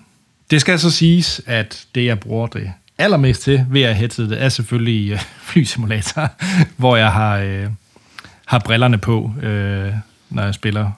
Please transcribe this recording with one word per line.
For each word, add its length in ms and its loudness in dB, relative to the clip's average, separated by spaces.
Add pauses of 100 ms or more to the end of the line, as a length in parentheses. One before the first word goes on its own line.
(500)
det 100 4
skal 180 2
så 120 2
siges, 560 2
at 380 -6 (100)
det, 100 0
jeg 160 0
bruger 260 -4
det 260 -8 (260)
allermest 440 2
til, 280 2
V 60 -2
R-headsetet, 680 0
er 60 2
selvfølgelig, 640 -2
øh, 80 -4 (160)
<laughs> 140 -18
flysimulator, 800 0 (480)
hvor 200 4
jeg 160 4
har, 260 0
øh, 280 -4 (800)
har 120 0
brillerne 400 2
på, 340 -2 (100)
øh, 500 -4 (380)
når 120 -4
jeg 120 -2
spiller. 440 -2